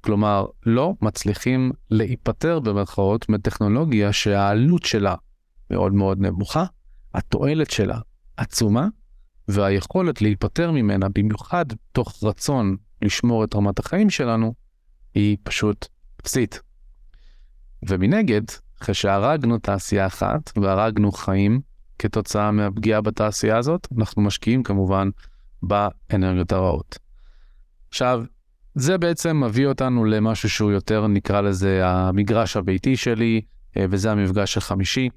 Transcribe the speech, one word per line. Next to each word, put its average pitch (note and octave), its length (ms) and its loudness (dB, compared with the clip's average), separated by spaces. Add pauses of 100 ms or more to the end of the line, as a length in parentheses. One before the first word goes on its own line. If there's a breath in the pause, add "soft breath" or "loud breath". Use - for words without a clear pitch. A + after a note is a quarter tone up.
כלומר, G#2 460 2 (200)
לא C3 360 2
מצליחים B2+ 720 -2 (180)
להיפטר B2 720 0
במרכאות G2+ 680 0
מטכנולוגיה G#2+ 840 0
שהעלות G#2 720 2
שלה G2+ 320 0 (560)
מאוד F#2+ 240 0
מאוד G2 260 2
נמוכה, G2 440 -2 (500)
התועלת D3 560 -2
שלה G#2+ 280 -2 (380)
עצומה, A#2 520 0 (600)
והיכולת G2+ 760 0
להיפטר G#2+ 480 0
ממנה, G2+ 440 0
במיוחד G#2+ 500 0 (280)
תוך - 320 -4
רצון G#2+ 520 0 (260)
לשמור A2 420 2
את - 100 -6
רמת G2+ 240 0
החיים G3 320 2
שלנו, A2+ 440 0 (600)
היא G#2 280 2
פשוט - 440 -2 (340)
אפסית. - 400 -4 (1300)
ומנגד, G#2 540 2 (400)
אחרי G#2 120 -2
שהרגנו A#2 640 0
תעשייה G2 480 -2
אחת, G2 500 -4
והרגנו G2+ 560 2
חיים G2+ 480 0 (380)
כתוצאה G#2+ 520 -2
מהפגיעה G#2 500 0
בתעשייה G#2+ 560 0
הזאת, D3 320 -2 (100)
אנחנו G#2+ 240 0
משקיעים A2+ 400 0
כמובן G2 480 0 (520 soft breath)
באנרגיות F#2 920 0
הרעות. F2+ 460 -2 (920)
עכשיו, B2 360 0 (500)
זה D#3 240 0
בעצם E3 460 0
מביא A#2+ 220 2
אותנו B2+ 380 0
למשהו G#2+ 460 2
שהוא G#2 220 0
יותר, G#2+ 340 0
נקרא G2+ 340 2
לזה, G2 440 0
המגרש F#2+ 720 0
הביתי G2 400 0
שלי, A2+ 440 0 (360)
אה, G2 140 0
וזה G2+ 220 0
המפגש G2 440 0
החמישי. G2+ 600 -2